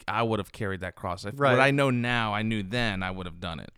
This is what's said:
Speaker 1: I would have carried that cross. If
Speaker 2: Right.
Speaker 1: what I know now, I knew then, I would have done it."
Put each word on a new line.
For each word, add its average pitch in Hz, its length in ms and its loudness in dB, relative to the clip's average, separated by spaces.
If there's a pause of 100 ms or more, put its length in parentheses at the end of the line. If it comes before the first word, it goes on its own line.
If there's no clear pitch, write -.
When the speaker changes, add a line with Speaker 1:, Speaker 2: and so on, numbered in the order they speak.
Speaker 1:
I 107 160 0
would 113 180 0
have 95 120 -8
carried 95 280 -6
that 90 140 -8
cross. 92 300 -6
If 107 160 -6
Speaker 2:
Right. 139 120 6
Speaker 1:
what 127 80 6
I 139 100 6
know 139 200 4
now, 120 440 0
I 107 80 -2
knew 110 200 0
then, 101 400 -2
I 92 80 -2
would 92 140 -6
have 85 160 -10
done 82 200 -6
it." 50 180 -14